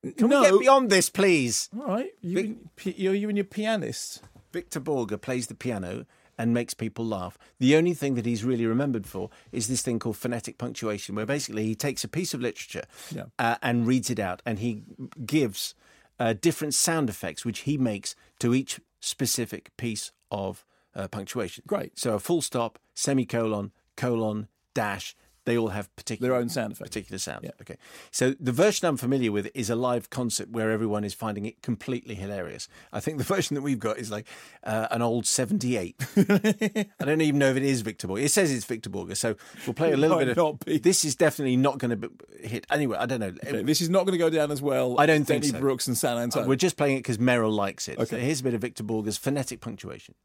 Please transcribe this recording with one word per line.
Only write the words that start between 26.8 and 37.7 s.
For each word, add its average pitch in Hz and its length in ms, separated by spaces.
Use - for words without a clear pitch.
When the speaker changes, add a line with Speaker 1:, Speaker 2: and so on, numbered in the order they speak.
Speaker 2:
particular 101 260
sound. 73 260
Speaker 1:
Yeah. - 60
Speaker 2:
Okay. - 140
So 131 280
the 123 120
version 180 360
I'm 151 80
familiar 123 360
with 101 240
is 117 160
a 117 40
live 120 360
concert 113 400
where 110 180
everyone 107 340
is 101 120
finding 104 320
it - 160
completely 120 500
hilarious. 98 540
I - 60
think 156 180
the 131 60
<laughs> 196 120
version 165 200
that 139 80
we've 139 160
got 110 180
is 113 140
like, 107 160
uh, 110 280
an 117 100
old 117 240
seventy-eight. 120 720
Speaker 1:
<laughs> - 60
Speaker 2:
I 208 720
don't 156 160
even 147 180
know 135 100
if 131 80
it 131 60
is 135 180